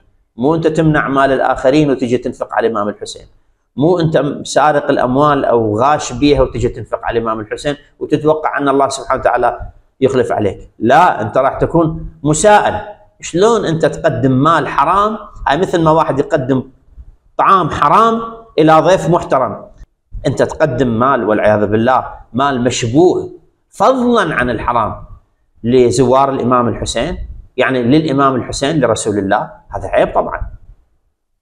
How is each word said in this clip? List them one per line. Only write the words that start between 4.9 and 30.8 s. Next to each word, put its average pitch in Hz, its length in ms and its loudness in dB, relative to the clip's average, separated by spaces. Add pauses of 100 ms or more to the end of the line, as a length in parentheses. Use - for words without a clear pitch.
الأموال 139 540 0
أو 110 340 0
غاش 143 340 0
بيها 135 300 4
وتجي 120 260 -2
تنفق - 340 -8
على 117 160 -2
الإمام 113 220 -4
الحسين 131 360 -6 (220)
وتتوقع 151 600 -2
أن 143 100 -2
الله 135 200 2
سبحانه 131 320 -6
وتعالى - 500 -2 (300)
يخلف - 320 0
عليك. 98 460 -4
لا، 143 440 2
أنت 110 160 -2
راح 131 200 0
تكون 160 520 -2 (120)
مساءل. 156 580 2 (400)
شلون 202 440 0
أنت 156 220 0
تقدم 131 440 0
مال 139 380 2
حرام؟ 202 500 0 (320)
أي 139 80 2
مثل 180 240 0
ما 160 80 2
واحد 156 280 2
يقدم 135 440 0 (720)
طعام 165 340 2
حرام 220 500 2 (380)
إلى 156 220 6
ضيف 160 280 2
محترم، 135 560 -2 (640)
أنت 135 160 0
تقدم 131 440 0
مال، 120 420 0
والعياذ 104 380 2
بالله، 113 380 2 (280)
مال 131 320 -2
مشبوه 131 680 2 (400)
فضلًا 233 640 0
عن 123 160 -2
الحرام 110 540 -4 (600)
لزوار 127 680 4
الإمام 123 380 0
الحسين، 117 500 -6 (380)
يعني 123 260 0
للإمام 139 520 2
الحسين 139 460 -4
لرسول 110 380 0
الله، 101 320 -2 (200)
هذا 95 180 -8
عيب 143 260 0
طبعًا. - 340 -4 (920)